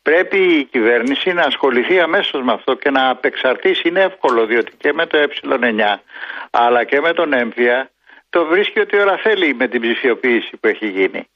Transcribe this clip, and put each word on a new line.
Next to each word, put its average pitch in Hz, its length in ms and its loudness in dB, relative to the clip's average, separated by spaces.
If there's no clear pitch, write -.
Πρέπει 180 360 2
η 139 40 -2
κυβέρνηση 120 680 0
να 175 100 0
ασχοληθεί 135 560 0
αμέσως 170 440 -2
με 123 100 0
αυτό 131 220 -2
και 143 140 -2
να 135 200 2
απεξαρτήσει. 131 800 -2
Είναι 180 160 2
εύκολο, 131 420 0
διότι 110 320 -2
και 147 160 -2
με 160 120 -2
το 160 120 -2
Ε 147 100 2
εννιά, 107 340 0
αλλά 120 340 2
και 139 160 0
με 165 140 0
τον 165 200 0
έμφυα, 120 560 0
το 170 160 0
βρίσκει 196 340 0
ό,τι 202 200 0
ώρα 196 240 2
θέλει 190 320 2
με 123 120 -2
την 117 140 -4
ψηφιοποίηση 117 760 0
που - 80 -2
έχει 107 200 -2
γίνει. 95 480 -2